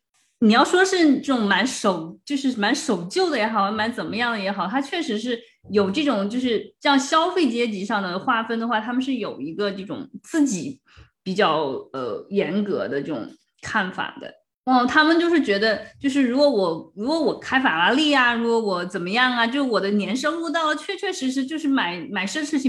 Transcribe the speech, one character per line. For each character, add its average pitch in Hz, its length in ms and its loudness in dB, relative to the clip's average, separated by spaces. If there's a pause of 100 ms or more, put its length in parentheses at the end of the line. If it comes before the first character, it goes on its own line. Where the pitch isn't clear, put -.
(400)
你 214 120 8
要 240 100 8
说 359 220 4
是 349 360 4
这 269 140 0
种 233 80 2
蛮 196 240 2
守-， 180 560 -2
就 285 140 -4
是 269 220 -2
蛮 208 160 2
守 196 300 -2
旧 349 260 0
的 285 80 0
也 208 80 0
好， 208 240 0
蛮 220 200 -2
怎 220 140 -6
么 165 100 -6
样 233 180 -2
的 226 60 -4
也 196 140 -2
好， 190 140 -4
他 226 120 -2
确 285 220 -4
实 220 180 -2
是 233 220 -4 (300)
有 196 200 2
这 294 140 0
种， 208 240 0
就 233 100 -6
是 247 400 -2
这 - 80 -4
样 277 120 6
消 320 320 2
费 359 180 2
阶 233 180 0
级 208 160 -4
上 202 200 -2
的 185 160 -4
划 226 240 0
分 233 160 -4
的 226 100 -4
话， 226 100 0
他 220 140 -6
们 247 80 -2
是 262 140 -2
有 185 260 -6
一 156 140 -8
个 202 160 -2
这 190 140 -8
种 127 220 -10 (160)
自 311 220 0
己 190 360 -4 (420)
比 190 120 -6
较， 160 340 2 (260)
呃， 123 340 -8
严 190 340 -2
格 143 240 -4
的 135 140 -4
这 135 60 -8
种 156 200 -8 (360)
看 196 280 -4
法 - 300 -8
的。 - 100 -14 (360)
哦， 254 180 4
他 294 180 4
们 330 160 4
就 339 120 2
是 339 120 4
觉 202 160 2
得， 214 220 0 (180)
就 277 120 -2
是 269 160 2
如 240 100 0
果 285 140 4
我， 180 440 0
如 208 140 -6
果 320 100 0
我 247 200 0
开 - 200 0
法 220 200 2
拉 180 140 4
利 294 200 2
啊， 247 220 4
如 233 140 0
果 233 120 2
我 185 240 0
怎 185 160 -6
么 175 80 -4
样 247 240 2
啊， 240 140 2
就 277 180 0
我 220 160 0
的 190 120 0
年 202 220 0
收 302 240 -2
入 330 120 -6
到 320 160 0
了 302 100 0
确 381 200 -8
确 381 140 -4
实 262 220 -4
实 262 140 -2
就 311 100 -6
是 311 100 -6
买， 180 440 0
买 190 160 -4
奢 302 140 -6
侈 302 280 -2